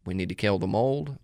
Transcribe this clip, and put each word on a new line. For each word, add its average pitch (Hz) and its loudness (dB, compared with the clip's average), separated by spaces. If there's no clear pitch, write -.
We 92 -6
need 92 -2
to 90 -6
kill 101 2
the 95 -2
mold, 135 0